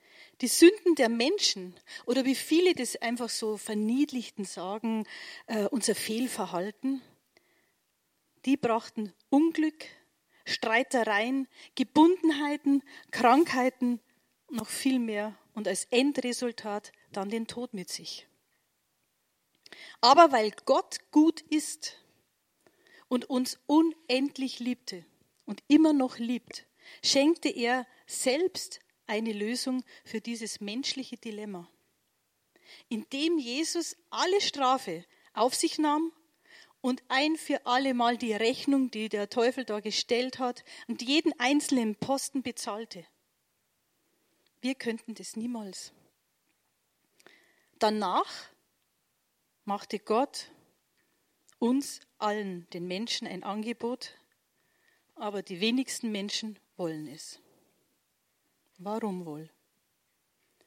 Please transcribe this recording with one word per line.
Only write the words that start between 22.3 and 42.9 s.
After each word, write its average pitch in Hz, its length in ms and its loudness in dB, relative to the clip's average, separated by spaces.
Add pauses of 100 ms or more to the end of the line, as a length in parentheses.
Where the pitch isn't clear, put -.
und 247 200 -2
uns 254 380 -2
unendlich 277 920 2
liebte 233 460 -8 (400)
und - 240 -12
immer 311 240 8
noch 262 240 0
liebt, - 500 -6 (380)
schenkte 294 460 4
er 240 360 0 (200)
selbst - 720 -2 (260)
eine 220 260 -4
Lösung 247 500 -4 (220)
für 220 160 -8
dieses 226 400 -10
menschliche 240 560 -8
Dilemma, 208 520 -12 (1200)
indem 294 500 -2
Jesus 294 580 -4 (120)
alle 359 320 0
Strafe 254 640 -2 (280)
auf 233 240 2
sich - 240 0
nahm 302 320 2 (680)
und 254 280 -2
ein 285 260 2
für - 320 -4
alle 262 260 2
Mal 240 260 2
die 226 160 -2
Rechnung, 262 580 0
die 214 160 -6
der 208 200 -2
Teufel 247 360 0
da 208 160 -6
gestellt 240 580 -2
hat, 247 240 -4 (240)
und 233 160 -8
jeden 285 380 2
einzelnen 254 560 2
Posten 269 480 -4
bezahlte. 214 600 -10 (1600)